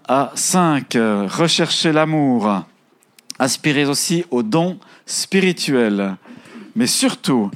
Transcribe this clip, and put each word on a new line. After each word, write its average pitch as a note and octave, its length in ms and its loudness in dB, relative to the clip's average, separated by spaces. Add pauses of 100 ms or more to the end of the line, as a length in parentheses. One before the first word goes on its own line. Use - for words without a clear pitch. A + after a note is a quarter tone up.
à C3 260 0
cinq. « E3 600 0
Recherchez B2 960 0
l'amour, C3+ 720 2 (760)
aspirez C#3 480 0
aussi D#3+ 440 -2
aux B2 120 0
dons E3 360 -2 (280)
spirituels, A#2+ 1080 0 (580)
mais A2 120 0
surtout B2 680 0